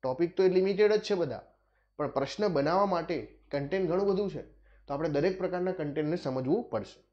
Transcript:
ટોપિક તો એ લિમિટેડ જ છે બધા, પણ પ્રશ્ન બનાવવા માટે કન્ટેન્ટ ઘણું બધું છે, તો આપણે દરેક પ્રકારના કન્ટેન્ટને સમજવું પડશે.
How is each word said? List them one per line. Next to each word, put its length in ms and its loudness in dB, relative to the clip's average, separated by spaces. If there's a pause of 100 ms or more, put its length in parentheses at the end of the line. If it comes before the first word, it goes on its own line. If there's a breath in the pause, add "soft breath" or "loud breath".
ટોપિક 340 -2
તો 60 4
એ 60 6
લિમિટેડ 440 4
જ 100 2
છે 120 -2
બધા, 280 -4 (540)
પણ 120 -2
પ્રશ્ન 400 -2
બનાવવા 380 2
માટે 540 -4 (100)
કન્ટેન્ટ 380 -2
ઘણું 180 2
બધું 240 0
છે, 240 -12 (320 soft breath)
તો 80 -6
આપણે 140 -2
દરેક 300 0
પ્રકારના 340 -2
કન્ટેન્ટને 440 -2
સમજવું 540 -2
પડશે. 420 -8